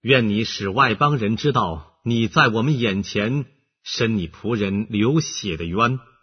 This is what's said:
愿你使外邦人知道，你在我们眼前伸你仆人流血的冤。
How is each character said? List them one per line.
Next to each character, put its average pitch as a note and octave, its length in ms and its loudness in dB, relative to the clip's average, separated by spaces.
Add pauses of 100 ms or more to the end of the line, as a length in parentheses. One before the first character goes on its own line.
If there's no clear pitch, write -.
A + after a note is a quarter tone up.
愿 A#2+ 280 2
你 G#2 160 0
使 G2+ 240 -6
外 A2 260 2
邦 D3 240 0
人 A2 180 0
知 D3 140 0
道， F2+ 540 -4
你 A2+ 240 0
在 D3 200 4
我 A2+ 140 0
们 C#3 160 2
眼 G2+ 240 0
前 A#2 420 -2 (380)
伸 A2+ 340 -2
你 F2 120 -2
仆 A2 280 -4
人 G2+ 320 -2
流 A2+ 320 2
血 G2 360 -6
的 E2 80 -6
冤。 A2+ 340 0 (240)